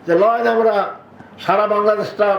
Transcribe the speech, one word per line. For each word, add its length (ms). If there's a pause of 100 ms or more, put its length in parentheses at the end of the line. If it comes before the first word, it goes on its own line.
যে, 80
"লয় 320
আমরা 460 (460)
সারা 280
বাংলাদেশটা 720